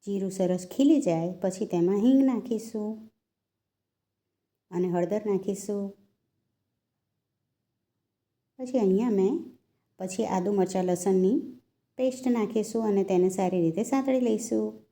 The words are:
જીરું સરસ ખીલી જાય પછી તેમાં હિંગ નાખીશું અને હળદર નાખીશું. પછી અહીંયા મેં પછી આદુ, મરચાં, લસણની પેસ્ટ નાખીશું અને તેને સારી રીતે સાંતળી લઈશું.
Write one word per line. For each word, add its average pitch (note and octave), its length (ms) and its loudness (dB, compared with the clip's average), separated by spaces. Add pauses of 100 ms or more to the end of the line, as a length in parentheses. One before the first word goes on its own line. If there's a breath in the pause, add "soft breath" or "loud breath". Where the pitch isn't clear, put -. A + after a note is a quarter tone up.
જીરું G3 260 -4
સરસ F#3 360 -2
ખીલી C#4+ 340 4
જાય E3+ 400 0
પછી G3 240 -4
તેમાં F3 300 0
હિંગ C4 280 4
નાખીશું A3 880 -4 (1600)
અને F3+ 160 0
હળદર F3+ 380 0
નાખીશું. G3 680 -4 (2750)
પછી B3+ 220 -2
અહીંયા G3+ 300 4
મેં G3+ 500 0 (400)
પછી F#3 260 -4
આદુ, F#3+ 260 -2
મરચાં, F#3+ 340 0
લસણની F#3 760 2 (340)
પેસ્ટ B3+ 320 -2
નાખીશું A3 580 0
અને G3 180 2
તેને F#3 260 4
સારી F#3 320 0
રીતે E3 220 0
સાંતળી C4 360 0
લઈશું. A3 720 -2